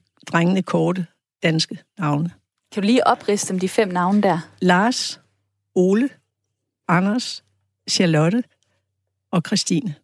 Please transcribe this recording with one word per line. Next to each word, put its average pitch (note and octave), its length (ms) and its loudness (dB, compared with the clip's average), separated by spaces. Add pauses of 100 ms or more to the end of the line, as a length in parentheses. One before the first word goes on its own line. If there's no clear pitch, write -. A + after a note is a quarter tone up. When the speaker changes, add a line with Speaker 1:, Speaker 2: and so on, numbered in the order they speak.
(260)
Speaker 1:
drengende, F3 360 0
korte E3+ 440 -2 (360)
danske D#3+ 360 -2 (200)
navne. D3+ 320 -2 (420)
Speaker 2:
Kan G3+ 100 -4
du G3 40 -2
lige A#3+ 200 2
opridse G#3 420 0
dem, F#3+ 100 -4
de F#3 100 -2
fem G#3+ 200 0
navne F3+ 340 0
der? F3+ 160 2 (240)
Speaker 1:
Lars, F#3+ 580 0 (540)
Ole, G3 340 2 (800)
Anders, G3 560 0 (460)
Charlotte E3+ 540 2 (840)
og E3+ 160 0
Christine. E3 580 -2